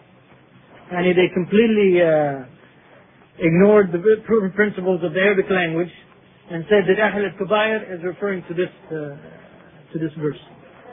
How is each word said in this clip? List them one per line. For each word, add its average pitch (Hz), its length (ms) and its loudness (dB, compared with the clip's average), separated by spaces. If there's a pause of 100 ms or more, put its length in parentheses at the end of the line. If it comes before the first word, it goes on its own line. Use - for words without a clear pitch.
(920)
And 180 160 -4
they 175 280 4
completely, 196 680 2
uh, 147 440 0 (920)
ignored 190 540 4
the 170 80 -4 (260)
proven 196 260 0
principles 185 520 -2
of 165 100 -4
the 185 60 -2
Arabic 196 300 0
language 170 420 -2 (580)
and 165 180 -8
said 202 200 4
that 190 100 2
Ahl 208 240 0
al-Kabair 208 720 -2
is 165 80 -12
referring 185 460 -6
to 170 60 -10
this, 175 180 -4 (180)
uh, 147 240 -10 (760)
to 165 60 -8
this 156 200 -6
verse. 151 220 -6 (520)